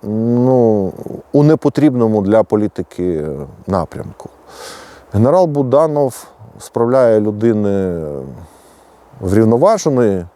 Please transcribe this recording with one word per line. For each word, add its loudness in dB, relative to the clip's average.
ну, 2
у 4
непотрібному 2
для 2
політики -4
напрямку. -6
Генерал 4
Буданов 0
справляє 2
людини -2
врівноваженої. 2